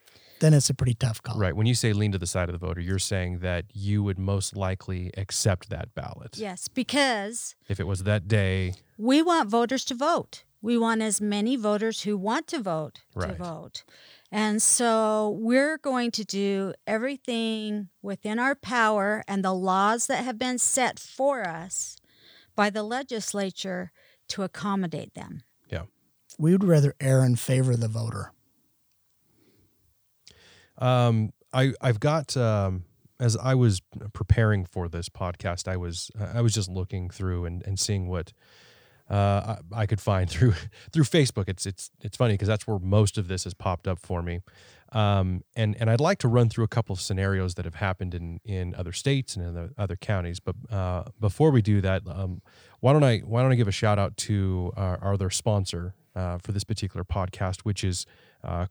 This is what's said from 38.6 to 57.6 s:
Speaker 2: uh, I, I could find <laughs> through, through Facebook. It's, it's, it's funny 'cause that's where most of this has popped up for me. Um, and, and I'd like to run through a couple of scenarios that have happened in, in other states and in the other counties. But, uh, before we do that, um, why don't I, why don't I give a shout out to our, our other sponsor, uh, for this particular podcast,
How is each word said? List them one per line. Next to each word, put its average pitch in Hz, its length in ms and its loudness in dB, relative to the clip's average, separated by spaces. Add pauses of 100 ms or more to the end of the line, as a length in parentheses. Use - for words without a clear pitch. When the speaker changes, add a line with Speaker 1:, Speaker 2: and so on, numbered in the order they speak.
Speaker 2:
uh, 101 460 2 (180)
I, 110 80 -2
I 101 40 0
could 101 140 0
find 92 300 2
<laughs> - 0 -
through, 101 240 6 (380)
through 156 120 6
Facebook. 127 440 2
It's, 95 180 -4
it's, - 240 -10 (100)
it's - 160 -10
funny 113 220 4
'cause 101 100 0
that's 107 180 0
where 107 120 -2
most 101 400 4
of 90 100 -2
this 92 160 -4
has 87 80 -8
popped - 340 -4
up 92 120 -2
for 87 240 -6
me. 87 180 -4 (520)
Um, 98 500 2 (140)
and, 107 240 0
and 110 80 2
I'd 120 120 4
like 170 180 4
to 123 100 2
run 117 220 6
through 117 140 0
a 101 40 0
couple - 240 -2
of 90 80 -6
scenarios 95 540 -2
that 85 100 -6
have 82 120 -10
happened 92 380 -4
in, 85 300 -8
in 90 300 -4
other 87 180 -8
states 139 440 -2
and 90 100 -6
in 85 80 -6
the 85 240 -8
other 92 180 -4
counties. 90 420 -4
But, - 180 -6 (140)
uh, 90 340 -2 (140)
before 127 320 4
we 123 120 6
do 101 180 4
that, 95 260 0
um, 92 360 -8 (380)
why 127 120 6
don't 151 120 6
I, 117 140 4
why 113 220 -2
don't 131 120 4
I - 20 6
give 117 140 4
a 92 40 0
shout 104 260 2
out 98 200 -2
to 95 580 0
our, 92 240 -2
our 98 140 0
other 92 160 0
sponsor, 95 640 -2 (200)
uh, 90 240 -4
for 104 140 -8
this 98 120 -4
particular 98 400 -6
podcast, 92 560 -4